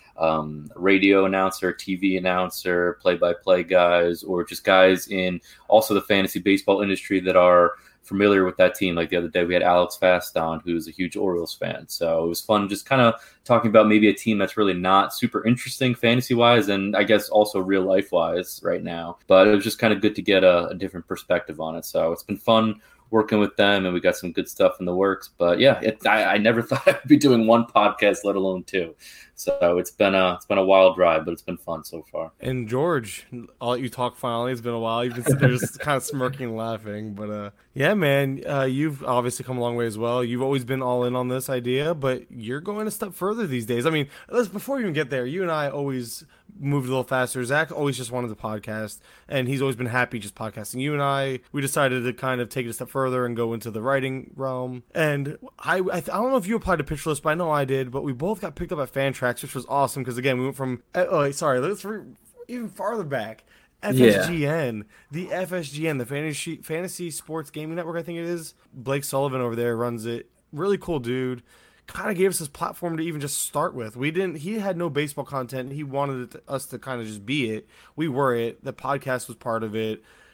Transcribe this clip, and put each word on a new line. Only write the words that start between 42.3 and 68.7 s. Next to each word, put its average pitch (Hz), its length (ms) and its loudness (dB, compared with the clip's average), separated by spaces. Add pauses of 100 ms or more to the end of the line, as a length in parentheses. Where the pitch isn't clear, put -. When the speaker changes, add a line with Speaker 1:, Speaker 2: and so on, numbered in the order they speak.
Speaker 2:
you're 123 300 -10
going 208 260 -6
a 208 40 -6
step 202 240 -8
further 208 320 -4
these 123 180 -4
days. 120 220 -2
I 165 40 0
mean, 147 180 0 (200)
let's, 226 200 0
before 208 280 -6
you 254 60 -2
even 196 100 -2
get 147 160 -4
there, 127 160 -4
you 151 160 -6
and 175 100 -2
I 151 200 -2
always 135 520 -6 (360)
moved 139 300 -2
a - 20 -4
little 131 140 -2
faster. 127 380 -2
Zach 147 300 -2
always 147 240 -2
just 120 140 -10
wanted 123 180 -6
the 107 80 -12
podcast, 110 640 -10 (280)
and 131 220 -4
he's 135 140 -2
always 135 140 -2
been 123 100 -6
happy 123 320 -2
just 101 160 -14
podcasting. 110 460 -10
You 147 120 -4
and 143 100 -2
I, 139 380 -2 (120)
we 139 100 -4
decided 131 420 0
to 123 80 -2
kind 127 300 -4
of 113 80 -8
take 127 160 -6
it - 20 -8
a 113 60 -8
step 123 160 -12
further 127 340 -2
and 120 100 -4
go 117 200 -2
into 113 160 -8
the 107 100 -8
writing 131 560 -4
realm. 127 460 -8 (120)
And 147 440 -2 (200)
I, 170 200 -2
I, - 20 0 (200)
th-, - 100 -10
I 180 80 -4
don't 247 120 0
know 269 60 2
if 185 100 -2
you 226 100 0
applied 185 200 -2
to 151 80 -2
Pitcher 151 240 -8
List, 147 140 -2
but 156 80 0
I 151 40 2
know 170 160 -2
I 143 140 2
did. 135 260 -2
But 135 120 -6
we 143 100 -4
both 160 300 -4
got 160 140 -10
picked 175 160 -8
up 151 80 -4
at 127 120 -6
Fantrax, 131 500 -2
which 139 120 -12
was 127 140 -8
awesome 135 360 0
'cause, 120 140 -8
again, 123 200 0
we 127 60 -2
went 135 120 -6
from, 131 260 -6 (100)
uh, 180 160 0
oh, 143 220 0
sorry, 139 300 0
let's 196 240 -4
re-, 202 180 -10 (460)
even 240 200 -10
farther 208 360 -6
back. 117 400 -8 (380)
Speaker 3:
Yeah. 127 240 6
Speaker 2:
F 101 100 8
S 92 100 0
G 165 180 -2
N, 139 400 -2 (260)
the 165 220 -10
F 175 200 -4
S 165 180 -6
G 151 180 -6
N, 143 100 -2
the 123 60 -6
Fantasy, 147 520 -8
Fantasy 175 540 -8
Sports 156 380 -10
Gaming 156 280 -10
Network, 170 200 -8
I 170 60 -6
think 170 160 -10
it 170 60 -8
is. 170 300 -8 (200)